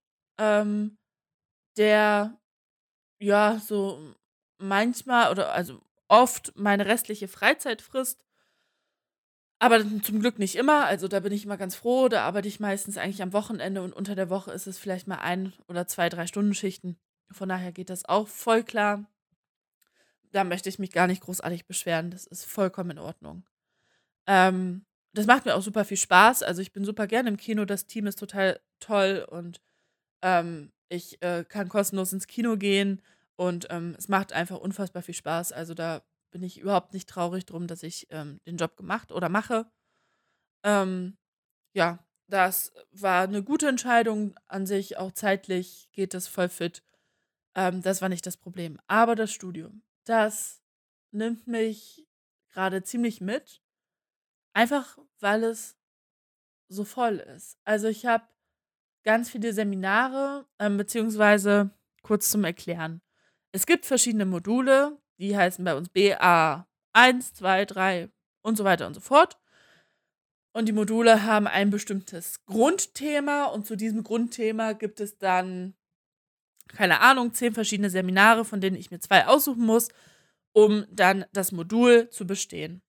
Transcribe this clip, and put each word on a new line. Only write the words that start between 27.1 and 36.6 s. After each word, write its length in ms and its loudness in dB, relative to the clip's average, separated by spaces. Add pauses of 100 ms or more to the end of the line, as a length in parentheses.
im 80 -4
Kino, 280 -4
das 200 -6
Team 220 -6
ist 100 -6
total 420 -2 (200)
toll 500 0
und, 320 -14 (600)
ähm, 500 -2 (160)
ich, 320 -12
äh, 260 -4
kann 220 -8
kostenlos 440 -2
ins 120 -8
Kino 320 -4
gehen 420 0 (360)
und, 340 -4
ähm, 260 -8
es 120 -14
macht 260 -2
einfach 240 -4
unfassbar 460 -8
viel 100 -14
Spaß. 380 -6
Also 240 -12
da 260 -8 (300)
bin 100 -14
ich 160 -12
überhaupt 380 -2